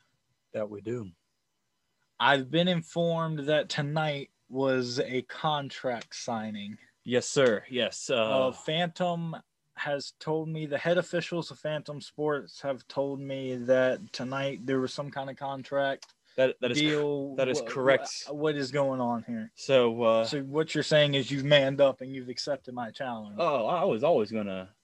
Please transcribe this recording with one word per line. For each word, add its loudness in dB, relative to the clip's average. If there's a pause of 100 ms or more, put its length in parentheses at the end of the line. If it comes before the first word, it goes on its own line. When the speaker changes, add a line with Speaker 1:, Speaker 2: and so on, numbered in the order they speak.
(520)
Speaker 1:
That -4
we -12
do. -8 (1080)
Speaker 2:
I've 4
been 2
informed -2
that 2
tonight -2 (180)
was 0
a -2
contract -4
signing. -8 (260)
Speaker 1:
Yes, 0
sir. 4
Yes, -4
uh, 2
Speaker 2:
Uh, -2
Phantom -4 (400)
has -4
told -2
me, -6
the -2
head 2
officials -2
of -16
Phantom -6
Sports -4
have -6
told -2
me -6
that 2
tonight -4
there 2
was -2
some -8
kind -8
of -14
contract -4 (240)
Speaker 1:
That, 4
that 0
is 2
cor-, 4
Speaker 2:
deal. -2
Speaker 1:
that 2
is 0
Speaker 2:
Wha-, -4
wha-, -8
Speaker 1:
correct. 2
Speaker 2:
what -2
is -2
going 0
on 0
here? -8
Speaker 1:
So, 4
uh, 6
Speaker 2:
So -4
what -2
you're 0
saying 4
is 0
you've -2
manned 6
up 6
and -10
you've -10
accepted -6
my -8
challenge. -8
Speaker 1:
Oh, 2
I 0
was 2
always 4
gonna, -4 (160)